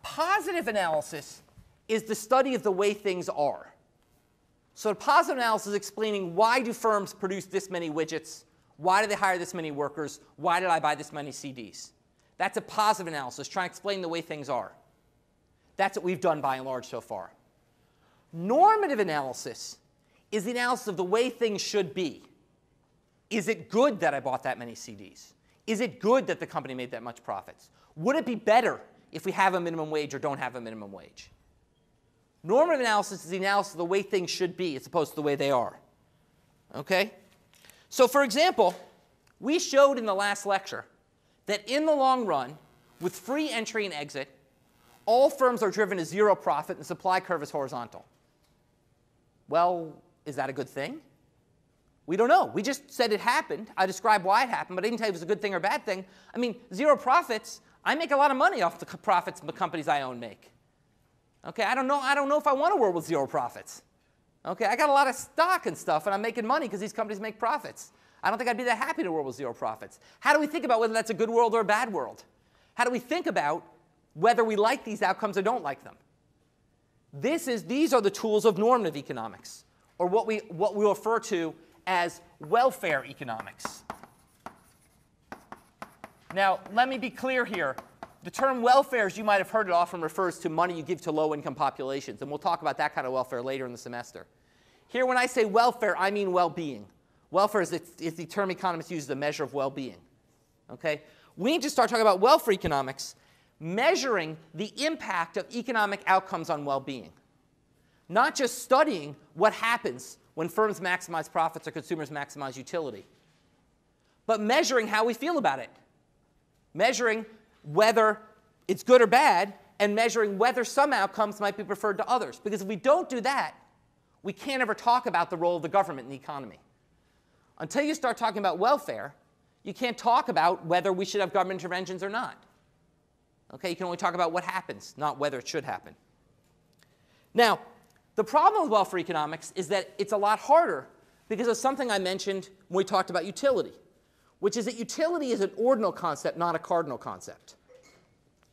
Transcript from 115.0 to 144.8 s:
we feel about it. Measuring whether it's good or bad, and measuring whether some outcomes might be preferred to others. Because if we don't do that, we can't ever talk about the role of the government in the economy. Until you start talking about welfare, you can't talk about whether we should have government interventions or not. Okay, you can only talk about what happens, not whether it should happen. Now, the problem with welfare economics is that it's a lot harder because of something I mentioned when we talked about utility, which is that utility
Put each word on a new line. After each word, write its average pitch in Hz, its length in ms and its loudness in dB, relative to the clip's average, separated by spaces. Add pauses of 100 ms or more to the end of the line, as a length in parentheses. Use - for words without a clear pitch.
we 240 100 0
feel 320 240 -2
about 143 220 0
it. 113 100 -14 (1040)
Measuring 220 500 2 (480)
whether 214 500 6 (460)
it's 185 160 -2
good 247 180 10
or 214 60 6
bad, 202 440 6 (280)
and 208 120 4
measuring 220 460 2
whether 240 240 4
some 277 300 2
outcomes 208 480 0
might 202 160 0
be 208 80 -8
preferred 196 340 -2
to 220 100 -2
others. 220 360 -2
Because 202 180 -2
if 190 60 -8
we 214 80 -4
don't 285 320 4
do 247 140 -4
that, 233 320 0 (680)
we 190 100 -6
can't 269 300 -2
ever 214 100 0
talk 247 340 2
about 175 240 0
the 180 60 -4
role 175 200 2
of 151 60 -6
the 160 60 -4
government 151 380 0
in 135 40 -16
the 139 60 -12
economy. 135 440 -14 (1000)
Until 226 240 -2
you 302 140 0
start 240 200 -2
talking 220 220 -2
about 180 200 0
welfare, 185 580 0 (480)
you 196 100 -10
can't 240 240 -4
talk 240 300 2
about 170 360 2
whether 180 280 2
we 185 120 -2
should 202 160 -4
have 185 120 -2
government 185 280 0
interventions 180 440 -8
or 202 40 -6
not. 208 360 -8 (1080)
Okay, 175 180 -6
you 170 40 -4
can 185 120 -6
only 175 100 -4
talk 175 180 -2
about 175 160 2
what 170 140 -4
happens, 175 520 -10
not 139 220 -4
whether 139 220 -2
it - 80 -12
should 147 160 -6
happen. 92 320 -10 (1400)
Now, 214 240 6 (560)
the 220 80 0
problem 339 400 4
with 285 80 0
welfare 196 300 2
economics 160 560 -4
is 180 120 -4
that 190 300 -2
it's 202 140 -2
a 214 40 0
lot 208 220 2
harder 247 480 4 (420)
because 220 200 -2
of 226 80 2
something 262 340 -2
I 202 80 2
mentioned 190 500 -4 (200)
when 175 80 -4
we 190 80 2
talked 185 260 0
about 175 140 0
utility, 202 480 0 (640)
which 202 180 0
is 220 100 -2
that 233 100 -6
utility 302 560 -2